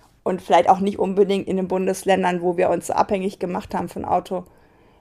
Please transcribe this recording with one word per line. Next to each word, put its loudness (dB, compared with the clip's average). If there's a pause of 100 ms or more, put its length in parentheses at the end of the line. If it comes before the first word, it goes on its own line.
(220)
und -4
vielleicht 6
auch 4
nicht -2
unbedingt 0
in -2
den -2
Bundesländern, 0
wo 0
wir 2
uns -4
abhängig -2
gemacht -6
haben -4
von -10
Auto, -4 (560)